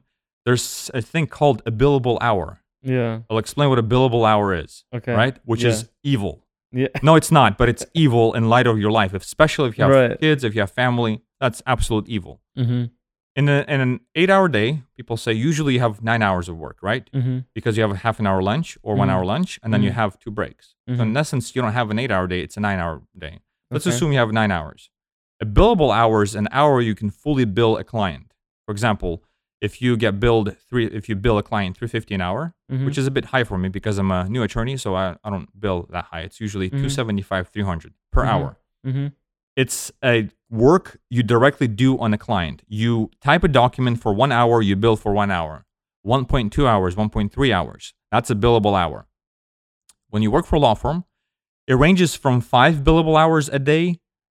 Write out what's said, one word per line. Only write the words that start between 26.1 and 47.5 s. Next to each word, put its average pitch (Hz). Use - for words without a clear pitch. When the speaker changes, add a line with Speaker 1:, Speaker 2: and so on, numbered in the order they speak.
Speaker 1:
is 101
an 104
hour 143
you 113
can 104
fully 135
bill 110
a 92
client. 92
For 107
example, 101
if -
you 123
get 104
billed 110
three, 120
if 107
you 107
bill 107
a 104
client 98
three 117
fifty 113
an 95
hour, 117
Speaker 2:
Mm-hmm. 135
Speaker 1:
which 143
is 131
a 139
bit 135
high 127
for 98
me 92
because 98
I'm 98
a 92
new 120
attorney, 117
so 98
I, 92
I 107
don't 98
bill 95
that 87
high. 82
It's 87
usually 98
Speaker 2:
Mm-hmm. 139
Speaker 1:
two 135
seventy-five, 101
three 107
hundred 87
per 135
Speaker 2:
Mm-hmm. -
Speaker 1:
hour. 90
Speaker 2:
Mm-hmm. 139
Speaker 1:
It's -
a 117
work 131
you 120
directly 123
do 127
on 110
a 104
client. 90
You 113
type 156
a 190
document 127
for 107
one 131
hour, 117
you 98
bill 110
for 104
one 101
hour. 78
One 123
point 120
two 143
hours, 92
one 107
point 104
three 131